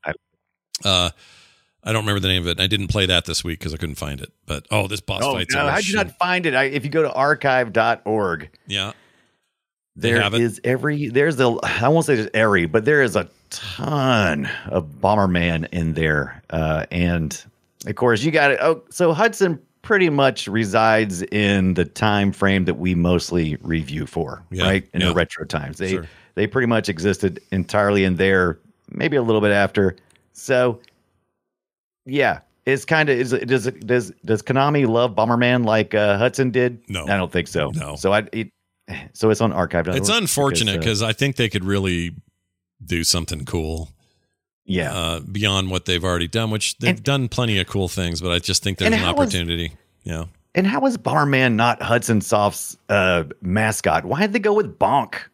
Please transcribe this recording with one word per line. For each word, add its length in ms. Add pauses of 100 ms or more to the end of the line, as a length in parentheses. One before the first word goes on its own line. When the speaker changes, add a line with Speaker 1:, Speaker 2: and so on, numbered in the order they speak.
Speaker 1:
I 80 (720)
Speaker 2:
Uh, 260 (720)
I 100
don't 100
remember 180
the 80
name 140
of 60
it, 100
and 20
I 60
didn't 220
play 180
that 180
this 180
week 180
'cause 120
I 60
couldn't 160
find 260
it. 100 (140)
But, 260
oh, 160
this 140
boss 240
Speaker 1:
Oh, 80
Speaker 2:
fight 180
Speaker 1:
no, 100
Speaker 2:
scene 40
was 80
Speaker 1:
how'd 120
you 80
Speaker 2:
shit. 160
Speaker 1:
not 100
find 260
it? 100
I, 100
if 200
you 60
go 120
to 100
archive 600
dot 320
org, 460 (160)
Speaker 2:
Yeah. 260 (1040)
They 160
Speaker 1:
there 100
Speaker 2:
have 120
it? 60
Speaker 1:
is 220
every, 460
there's 320
a, 220
I 260
won't 180
say 80
there's 180
every, 340
but 180
there 180
is 140
a 120 (220)
ton 1000 (180)
of 200 (140)
Bomberman 720
in 220
there. 560
Uh, 420
and, 460 (480)
of 100
course, 260
you 80
got 220
it. 100
Oh, 280
so 220
Hudson 460 (240)
pretty 260
much 380
resides 760
in 520
the 100
time 460
frame 360
that 80
we 200
mostly 680
review 440
for, 360 (100)
Speaker 2:
Yeah, 120
Speaker 1:
right? 300
In 60
Speaker 2:
yeah. 80
Speaker 1:
the 60
retro 300
times. 340
They, 120
Speaker 2:
Sure. 160 (300)
Speaker 1:
they 100
pretty 200
much 220
existed 520 (100)
entirely 540
in 120
there, 420 (340)
maybe 240
a 60
little 180
bit 120
after. 440 (360)
So, 480 (1300)
yeah, 340 (260)
it's 180
kinda, 280
is, 180
does, 360 (180)
does, 280 (120)
does 180
Konami 440
love 280
Bomberman 500
like, 300
uh, 240
Hudson 320
did? 280 (100)
Speaker 2:
No. 160
Speaker 1:
I 120
don't 160
think 160
so. 260
Speaker 2:
No. 220
Speaker 1:
So 160
I, 200
it, 160 (640)
so 180
it's 100
on 120
archive 340
dot 80
org 60
Speaker 2:
It's 100
unfortunate 680
Speaker 1:
because, 220
uh, 40
Speaker 2:
'cause 40
I 80
think 180
they 120
could 160
really 500 (680)
do 200
something 400
cool. 460 (760)
Speaker 1:
Yeah. 300
Speaker 2:
Uh, 260
beyond 500
what 140
they've 200
already 240
done, 220
which 280
they've 180
Speaker 1:
And 60
Speaker 2:
done 260
plenty 300
of 80
cool 220
things, 320
but 100
I 80
just 240
think 160
there's 80
Speaker 1:
and 80
Speaker 2:
an 60
Speaker 1:
how 140
was 140
Speaker 2:
opportunity. 440 (320)
Yeah. 200 (300)
Speaker 1:
And 120
how 140
was 160
Bomberman 580
not 280
Hudson 380
Soft's, 560 (120)
uh, 360 (180)
mascot? 600
Why 160
did 120
they 60
go 140
with 260
Bonk? 360 (200)